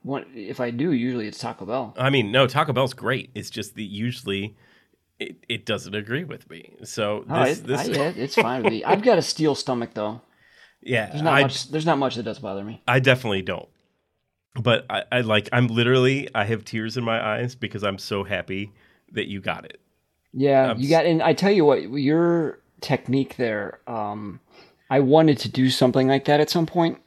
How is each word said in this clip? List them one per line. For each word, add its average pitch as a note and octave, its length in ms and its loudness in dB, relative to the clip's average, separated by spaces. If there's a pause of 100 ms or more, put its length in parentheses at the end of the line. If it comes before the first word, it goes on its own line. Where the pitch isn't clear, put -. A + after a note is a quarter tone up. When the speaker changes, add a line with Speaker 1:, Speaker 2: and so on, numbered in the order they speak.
Speaker 1:
when, C3+ 220 -8 (100)
if A#2 260 -10
I B2 100 -2
do, C3+ 220 0
usually A#2+ 340 0
it's G2+ 120 -12
Taco A#2 280 -10
Bell. A#2+ 320 -6
Speaker 2:
I C3 120 2
mean, A#2+ 220 2
no, B2+ 140 2
Taco C#3+ 260 -2
Bell's B2+ 220 0
great. - 400 -4
It's - 160 -12
just - 240 -10
that A2 80 -10
usually G2+ 760 -6 (640)
it, - 180 -10 (120)
it A2+ 180 -6
doesn't G2 280 -4
agree G#2+ 300 -4
with - 260 -16
me. - 240 -20 (100)
So G#2+ 440 -4
Speaker 1:
Oh, C3+ 160 0
Speaker 2:
this, C#3+ 160 0
Speaker 1:
it, G#2+ 60 -16
Speaker 2:
this B2+ 140 -2
Speaker 1:
I, C#3 40 -2
yeah, D3+ 320 -2
it's C3 180 -6
fine B2+ 280 2
with - 100 2
me. A2+ 120 -4
I've G#3 180 2
got A3+ 160 6
a D#3 40 2
steel D#3 320 0
stomach, A#2+ 400 -4
though. A2 320 -6
Speaker 2:
<laughs> - 40 -20 (500)
Yeah, A2+ 260 -2
Speaker 1:
There's D3 160 -8
not D#3 120 4
Speaker 2:
I C#3 80 6
Speaker 1:
much, - 300 -2
there's D#3 140 -2
not D#3 120 2
much C3 160 0
that A#2 80 -6
does G#2+ 160 -8
bother G2 240 -8
me. G#2+ 240 -12
Speaker 2:
I B2+ 140 4
definitely B2 420 2
don't. F2+ 260 -8 (880)
But A#2+ 340 2
I, G2 220 -2
I, B2 120 2
like, G#2+ 300 2
I'm B2 140 4
literally, B2+ 720 2
I G#2+ 80 2
have G#2+ 200 -4
tears A2 320 -8
in B2 60 -4
my A2+ 180 -2 (140)
eyes B2 220 -6
because - 260 -8
I'm G2 160 -2
so G2 240 -4
happy G2 500 -6 (380)
that A2 160 -6
you G2 140 -10
got - 240 -6
it. - 160 -20 (520)
Speaker 1:
Yeah, C3+ 380 4
Speaker 2:
I'm A2+ 80 -2
Speaker 1:
you B2+ 60 -2
Speaker 2:
s- C#3 60 0
Speaker 1:
got, D#3+ 140 6
and E3 160 2
I D#3+ 120 4
tell F#3 180 2
you G3 140 6
what, C3+ 260 6
your D#3 680 2 (200)
technique C3+ 560 -2
there, G#2+ 520 -4
um, G#2 500 -8 (500)
I C3+ 120 4
wanted C#3+ 380 6
to - 100 -6
do C3 200 2
something C3 380 2
like C3+ 200 2
that D3 120 4
at D3+ 100 4
some E3+ 160 0
point. E3 420 0